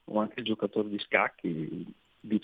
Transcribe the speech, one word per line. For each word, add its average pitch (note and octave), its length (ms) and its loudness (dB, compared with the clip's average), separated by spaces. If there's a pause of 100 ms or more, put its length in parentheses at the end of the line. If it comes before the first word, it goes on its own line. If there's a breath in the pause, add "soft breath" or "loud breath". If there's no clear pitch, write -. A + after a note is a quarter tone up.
o G#2+ 140 0
anche G#2+ 220 0
il A#2 60 -4
giocatore G#2+ 420 0
di G#2 100 -2
scacchi, F2 920 0 (260)
di G#2+ 260 0